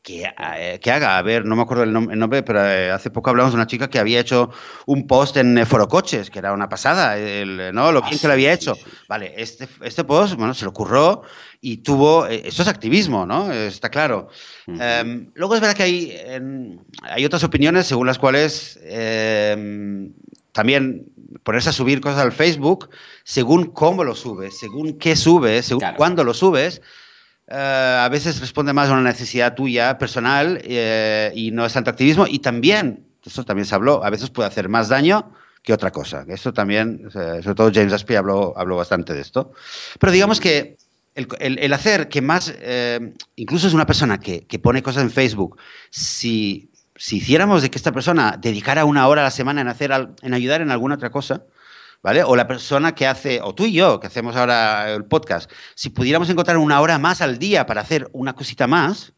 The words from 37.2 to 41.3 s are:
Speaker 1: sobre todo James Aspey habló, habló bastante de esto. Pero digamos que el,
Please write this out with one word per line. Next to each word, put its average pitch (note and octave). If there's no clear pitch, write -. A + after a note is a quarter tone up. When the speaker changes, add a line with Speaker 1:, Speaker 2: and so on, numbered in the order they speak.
Speaker 1:
sobre G2
todo A2
James G2+
Aspey G#2
habló, G2
habló F2+
bastante F2
de C#2+
esto. -
Pero F#3
digamos G3+
que D3+
el, B2+